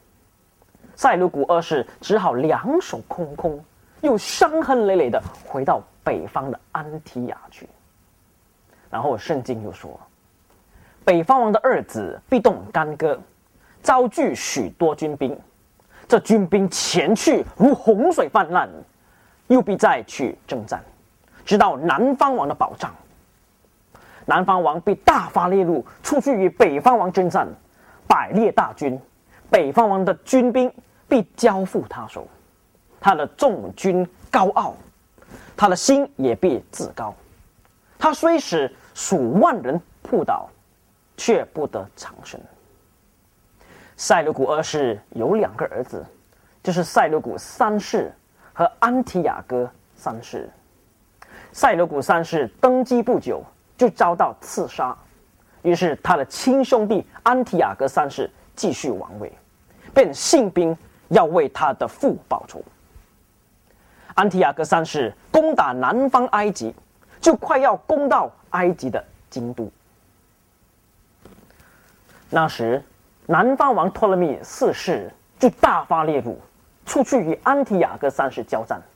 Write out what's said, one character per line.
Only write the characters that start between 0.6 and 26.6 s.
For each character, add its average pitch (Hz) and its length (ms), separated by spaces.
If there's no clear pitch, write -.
塞 226 220
琉 180 120
古 143 140
二 170 180
世 143 260
只 208 180
好 190 160
两 156 480
手 - 260
空 151 280
空， 156 280
又 269 160
伤 320 440
痕 247 240
累 190 100
累 143 140
地 113 120
回 135 180
到 135 160
北 95 240
方 139 240
的 - 80
安 156 300
提 247 240
亚 - 120
去。 - 180
然 117 120
后 131 160
圣 139 240
经 113 220
又 101 80
说， - 280
北 170 180
方 262 180
王 214 100
的 214 120
二 214 200
子 98 360
必 254 100
动 98 320
干 156 260
戈， 156 220
招 254 260
聚 214 280
许 107 360
多 160 220
军 151 220
兵， 131 240
这 226 120
军 202 260
兵 190 240
前 - 460
去 - 300
如 254 180
洪 226 380
水 208 160
泛 170 240
滥， 147 180
又 247 140
必 196 160
再 151 260
去 - 420
征 110 200
战， - 180
直 208 120
到 190 200
南 175 380
方 269 200
王 147 120
的 139 60
保 - 220
障。 - 180
南 175 200
方 185 160
王 160 200
必 208 140
大 226 340
发 180 180
烈 190 160
怒， 165 220
出 285 160
去 269 140
与 190 160
北 160 300